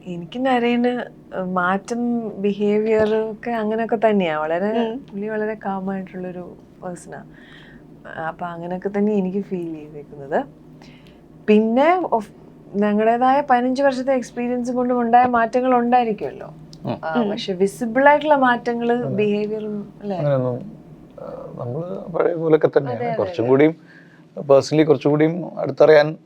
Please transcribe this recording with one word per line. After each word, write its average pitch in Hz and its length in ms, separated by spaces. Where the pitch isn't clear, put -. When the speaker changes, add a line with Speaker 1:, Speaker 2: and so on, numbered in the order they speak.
Speaker 1:
എനിക്ക് 175 400
നരേന് 240 720
മാറ്റം, 220 760
ബിഹേവിയർ 208 840
ഒക്കെ 220 360
അങ്ങനെയൊക്കെ 220 480
തന്നെയാ. 185 300
വളരെ, 170 320
Speaker 2:
ഉം. 226 180
Speaker 1:
പുള്ളി 214 300
വളരെ 214 360
കാമായിട്ടുള്ളൊരു 185 920
പേഴ്സണാ. 156 400
അപ്പൊ 165 180
അങ്ങനെയൊക്കെ 175 520
തന്നെ 208 140
എനിക്ക് 196 320
ഫീൽ 175 300
ചെയ്തേക്കുന്നത്. 151 680
പിന്നെ 240 540
of, 226 240
ഞങ്ങളുടേതായ 226 760
പതിനഞ്ച് 254 320
വർഷത്തെ 262 320
എക്സ്പീരിയൻസ് 247 580
കൊണ്ടും 247 280
ഉണ്ടായ 240 240
മാറ്റങ്ങൾ 247 500
ഉണ്ടായിരിക്കുമല്ലോ. 226 800
Speaker 3:
ഉം. 117 200
Speaker 1:
ആ, 160 160
Speaker 2:
ഉം. 208 100
Speaker 1:
പക്ഷെ 208 220
വിസിബിൾ 220 560
ആയിട്ടുള്ള 294 260
മാറ്റങ്ങൾ 240 580
Speaker 3:
അതെ. 240 160
Speaker 1:
ബിഹേവിയറും 208 840
അല്ലേ? 202 140
Speaker 3:
അങ്ങനെയൊന്നും, 131 560
ആ, - 40
നമ്മള് 175 480
പഴയ 165 220
പോലൊക്കെ 156 340
തന്നെയാണ്. 139 220
Speaker 1:
അതെ, 120 80
അതെ, 117 80
Speaker 3:
കുറച്ചും 107 260
Speaker 1:
അതെ. 120 80
Speaker 3:
കൂടിയും 151 260
പേഴ്സണലി 139 400
കുറച്ചും 147 280
കൂടിയും 156 500
അടുത്തറിയാൻ 147 640